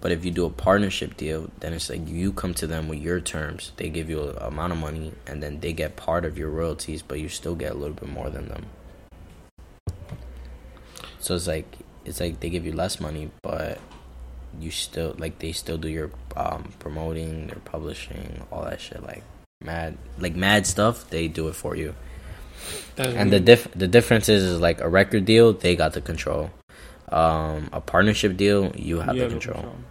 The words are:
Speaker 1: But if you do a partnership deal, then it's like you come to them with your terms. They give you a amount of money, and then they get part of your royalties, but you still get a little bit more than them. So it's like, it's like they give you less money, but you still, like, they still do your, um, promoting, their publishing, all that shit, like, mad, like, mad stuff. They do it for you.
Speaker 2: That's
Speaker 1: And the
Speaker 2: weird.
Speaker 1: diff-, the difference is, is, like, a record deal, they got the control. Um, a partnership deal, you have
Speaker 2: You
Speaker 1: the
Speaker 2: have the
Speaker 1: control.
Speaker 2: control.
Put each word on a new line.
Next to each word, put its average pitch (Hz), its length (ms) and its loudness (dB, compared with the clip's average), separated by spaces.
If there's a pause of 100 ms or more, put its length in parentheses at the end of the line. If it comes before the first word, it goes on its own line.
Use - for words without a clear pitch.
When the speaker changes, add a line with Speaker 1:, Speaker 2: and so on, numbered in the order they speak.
Speaker 1:
But - 100 0
if 85 140 -2
you 87 80 0
do 87 140 2
a 78 40 0
partnership - 640 2
deal, 80 340 -6 (100)
then 85 140 -6
it's 82 160 -6
like 82 180 -8
you 87 240 -2
come 90 220 -4
to - 120 -4
them 80 220 -2
with 78 100 -4
your 87 220 -2
terms. 78 560 -8
They - 140 -6
give 80 200 -6
you 78 120 -2
a - 260 -6
amount 80 240 -4
of 82 80 -2
money, 78 320 -6 (140)
and 73 160 -8
then 73 180 -8
they 82 140 -4
get 78 200 -4
part 85 300 0
of 78 140 -4
your 78 100 -4
royalties, 80 540 -4
but 73 180 -8
you 78 80 -6
still - 260 -6
get 73 180 -6
a - 40 -6
little 73 180 -6
bit - 140 -12
more - 220 -6
than - 180 -8
them. - 180 -10 (2500)
So - 160 -4
it's 85 120 -2
like, 80 200 -2 (380)
it's 82 160 -8
like 87 200 -2
they 85 80 -4
give 85 160 -4
you 87 80 -4
less 85 280 -2
money, 78 300 -6 (120)
but 78 360 -6 (800)
you 80 120 -8
still, - 480 -6
like, - 200 -8
they 80 140 -6
still 82 260 -6
do 78 100 -6
your, 78 220 -4 (260)
um, 82 420 -4
promoting, 80 680 -6
their - 160 -12
publishing, - 840 -10
all - 140 -8
that - 160 -8
shit, - 220 -14
like, - 200 -14 (400)
mad, 82 340 -6 (220)
like, 87 160 -4
mad 95 320 2
stuff. 113 440 2
They 82 180 0
do 80 200 -2
it 80 60 -6
for - 220 -6
you. 76 180 -6 (1000)
Speaker 2:
That's 127 180 -2
Speaker 1:
And 101 160 4
the 101 60 8
Speaker 2:
weird. 92 80 6
Speaker 1:
diff-, 95 300 12
the 92 140 2
difference 117 400 8
is, 104 140 8
is, 90 180 2
like, 85 200 4
a - 80 0
record 95 360 6
deal, 113 280 10
they 90 240 4
got 80 160 4
the - 80 -4
control. 78 500 -2 (600)
Um, 80 600 2
a - 80 -6
partnership 101 560 4
deal, 101 400 4
you 82 240 -2
have - 140 0
Speaker 2:
You 127 80 0
Speaker 1:
the 123 60 0
Speaker 2:
have - 40 -2
the - 60 -4
Speaker 1:
control. - 240 -6
Speaker 2:
control. 120 140 -12 (140)